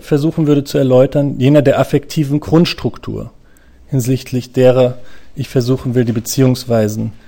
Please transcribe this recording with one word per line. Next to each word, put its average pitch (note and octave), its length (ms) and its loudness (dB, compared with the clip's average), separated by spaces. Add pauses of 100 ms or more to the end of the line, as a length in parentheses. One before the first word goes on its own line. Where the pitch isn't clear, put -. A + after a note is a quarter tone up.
versuchen D#3 460 0
würde C#3+ 160 2
zu - 140 -4
erläutern, C#3 640 2
jener C#3 240 4
der B2+ 160 2
affektiven C#3+ 600 -2
Grundstruktur, A2+ 920 -2 (560)
hinsichtlich B2+ 640 -4
derer B2+ 460 4 (360)
ich C3+ 140 -8
versuchen B2+ 460 -2
will, B2 100 2
die A#2 80 0
Beziehungsweisen A2+ 1000 -2 (140)